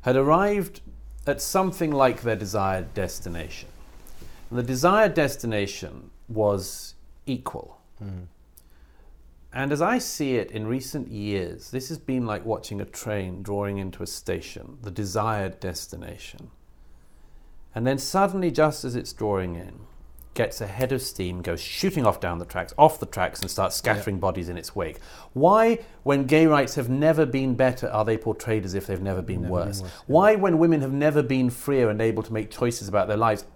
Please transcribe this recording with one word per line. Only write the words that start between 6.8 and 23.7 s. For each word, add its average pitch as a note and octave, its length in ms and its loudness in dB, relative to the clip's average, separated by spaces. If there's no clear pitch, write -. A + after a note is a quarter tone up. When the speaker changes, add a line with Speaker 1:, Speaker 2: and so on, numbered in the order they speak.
Speaker 1:
equal. - 540 -8
Speaker 2:
Mm. F#2 240 -10
Speaker 1:
And C#3 180 -2
as D3 100 0
I A3+ 180 2
see C#3+ 360 -2
it G#2+ 160 0
in A2 160 -6
recent C3 420 -4
years, G2 600 -6
this C3 180 -8
has D#3 100 -8
been B2+ 280 -2
like G#2+ 180 -4
watching G#2+ 360 -4
a G2 40 -4
train F#2+ 600 -6
drawing G2+ 340 -4
into F#2 240 -8
a F2+ 40 -8
station, - 760 -8
the G#2 80 -10
desired G2+ 720 -2
destination. - 880 -12
And A#2+ 120 0
then C3+ 120 2
suddenly, F#3 520 2
just D3+ 340 2
as B2 120 -4
it's - 160 -6
drawing F#2+ 420 -2
in, F2+ 260 -12
gets - 260 -2
a A2 80 -6
head B2 240 -2
of B2+ 100 -2
steam, F2+ 400 -6
goes E2+ 180 -4
shooting F3+ 460 0
off G2 140 4
down F2 180 -2
the F2 60 -6
tracks, - 340 -8
off D3+ 220 6
the - 60 -6
tracks, - 340 -2
and F#2+ 100 -2
starts F#2+ 240 0